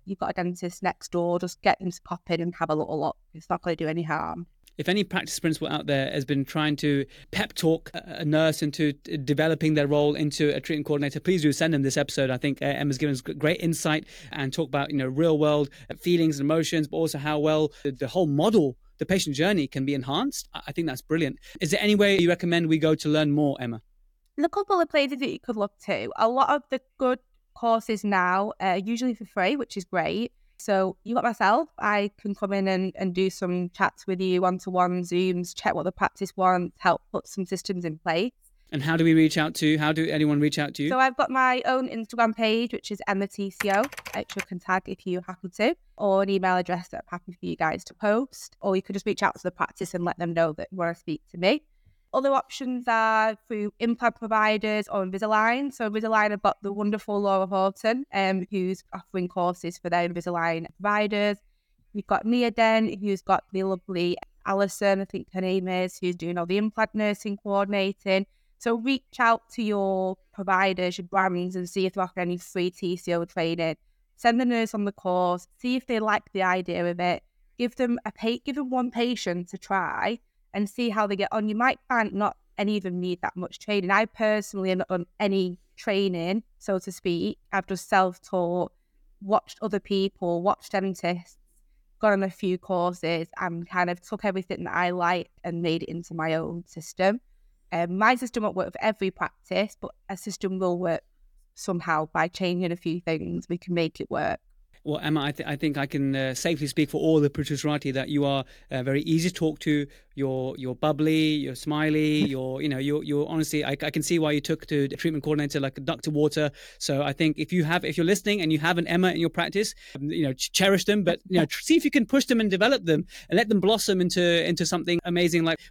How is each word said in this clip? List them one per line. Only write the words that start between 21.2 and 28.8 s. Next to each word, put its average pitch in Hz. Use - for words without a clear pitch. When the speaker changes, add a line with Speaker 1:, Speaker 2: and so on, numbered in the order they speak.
Speaker 2:
Is 156
there 196
any 208
way 202
you 175
recommend 170
we 160
go 156
to 151
learn 151
more, 143
Emma? 117
Speaker 1:
There's 294
a 349
couple 392
of 320
places 277
that 262
you -
could 220
look 208
to. 120
A 226
lot 254
of 285
the 262
good 254
courses 226
now 190
are 185
usually 233